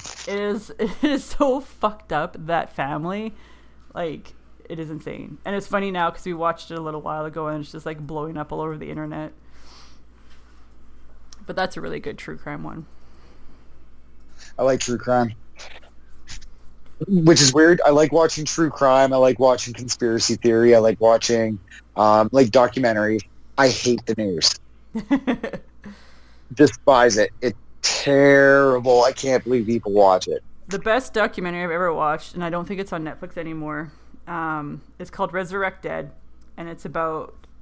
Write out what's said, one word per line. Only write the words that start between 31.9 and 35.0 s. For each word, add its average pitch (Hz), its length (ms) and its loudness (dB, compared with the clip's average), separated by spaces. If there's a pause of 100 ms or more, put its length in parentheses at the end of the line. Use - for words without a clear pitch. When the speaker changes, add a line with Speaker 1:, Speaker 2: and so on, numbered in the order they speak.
Speaker 1:
watched, 156 420 -4
and 175 100 -8
I 165 60 -6
don't 175 160 -6
think 190 140 -8
it's 196 120 -10
on 160 120 -8
Netflix 170 340 -12
anymore, 156 520 -10 (360)
um, 156 560 -8 (160)
it's 180 120 -16